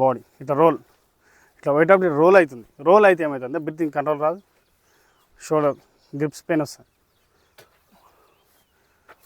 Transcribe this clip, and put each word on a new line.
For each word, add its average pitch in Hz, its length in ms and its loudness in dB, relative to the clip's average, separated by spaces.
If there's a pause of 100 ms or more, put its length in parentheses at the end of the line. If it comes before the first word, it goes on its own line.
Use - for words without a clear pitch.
బాడీ, 127 180 0 (200)
ఇట్లా 139 200 -6
రోల్, 160 160 4 (800)
ఇట్లా - 180 -4
పోయేటప్పుడు 175 360 4 (100)
రోల్ 180 200 6
అవుతుంది. 127 240 -6 (240)
రోల్ 208 200 6
అయితే 175 180 0
ఏమవుతుంది? 139 380 -8
బ్రీతింగ్ 156 320 -8
కంట్రోల్ 147 280 -4
రాదు, 170 140 -4 (1080)
షోల్డర్ 147 280 -2 (460)
గ్రిప్స్ 151 280 -10
పెయిన్ 156 160 -2
వస్తుంది. - 220 -20 (2500)